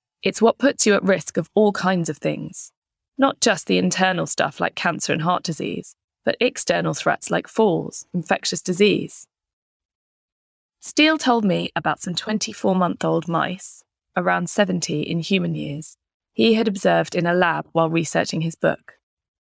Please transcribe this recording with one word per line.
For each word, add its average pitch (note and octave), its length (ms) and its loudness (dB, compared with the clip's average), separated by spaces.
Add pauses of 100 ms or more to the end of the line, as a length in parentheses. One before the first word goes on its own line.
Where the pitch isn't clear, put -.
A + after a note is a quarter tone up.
(220)
It's F#3+ 200 0
what A3+ 160 4
puts - 260 2
you G#3 100 6
at F#3+ 80 2
risk F#3 360 0
of E3 160 -2
all G#3 180 6
kinds F#3 380 0
of D3+ 80 -10
things. - 540 -6 (440)
Not C4+ 240 0
just - 260 0
the F#3 120 2
internal F3+ 480 0
stuff D#3+ 340 -4
like E3+ 140 -2
cancer - 380 -2
and D#3 100 -2
heart F3 200 0
disease, - 520 -6 (300)
but - 160 0
external E3+ 540 0
threats - 360 -2
like E3+ 180 -2
falls, - 640 0
infectious - 480 -4
disease." F#3 680 0 (1500)
Steele D#4 380 2
told A#3 280 2
me F3 320 0
about - 240 -2
some F3+ 140 -6
twenty-four-month-old F3+ 1120 -2
mice, E3+ 560 -4 (320)
around F3+ 340 0
seventy F3+ 520 0
in E3+ 180 -4
human F3 340 0
years, D3+ 420 -10 (360)
he A3+ 220 4
had A3 140 2
observed F3 460 0
in E3+ 120 0
a F3 80 2
lab E3+ 380 0
while E3 180 2
researching E3 500 0
his E3 140 -4
book. - 440 -2 (420)